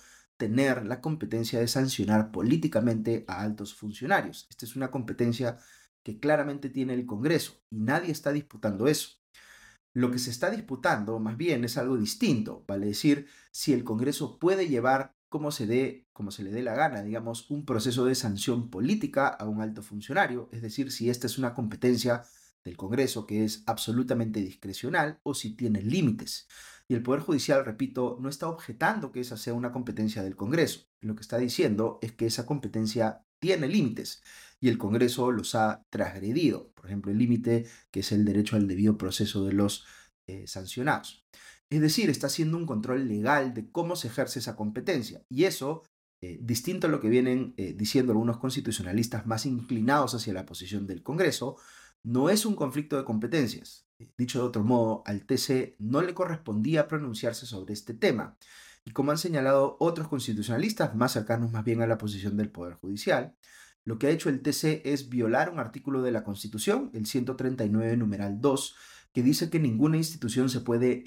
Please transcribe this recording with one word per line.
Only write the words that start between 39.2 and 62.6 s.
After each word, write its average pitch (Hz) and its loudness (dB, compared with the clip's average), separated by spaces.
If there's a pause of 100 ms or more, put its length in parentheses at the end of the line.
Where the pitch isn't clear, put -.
de 98 -2
los, 101 2 (420)
eh, 98 -12
sancionados. - -4 (440)
Es 151 2
decir, 160 4
está 143 0
haciendo 160 0
un 170 -4
control 127 -2
legal 123 2
de 113 -8
cómo 170 -2
se 147 -6
ejerce - -2
esa 113 -6
competencia. 120 -4
Y 135 2
eso, 160 -2 (380)
eh, 87 -10
distinto 120 -2
a 156 4
lo 147 0
que 107 0
vienen, 127 4
eh, 90 -6
diciendo 120 2
algunos 117 2
constitucionalistas 113 -2
más 113 -2
inclinados 127 2
hacia 110 -4
la 92 -6
posición 98 -8
del 92 -8
Congreso, 143 0 (500)
no 127 4
es 214 4
un 214 0
conflicto 147 -2
de 135 -2
competencias. 113 -2 (160)
Eh, 117 -20
dicho 123 -2
de 123 2
otro 117 0
modo, 113 4
al 104 -4
T 131 2
C 131 0
no 117 0
le 180 -2
correspondía 151 0
pronunciarse 143 -4
sobre 104 -10
este - -10
tema. 113 0 (480)
Y 110 -14
como 139 0
han 156 2
señalado 139 4
otros 165 0
constitucionalistas 120 -2
más 123 2
cercanos 117 0
más 110 -2
bien 117 2
a 113 2
la 113 2
posición 104 -2
del 107 0
Poder 87 -12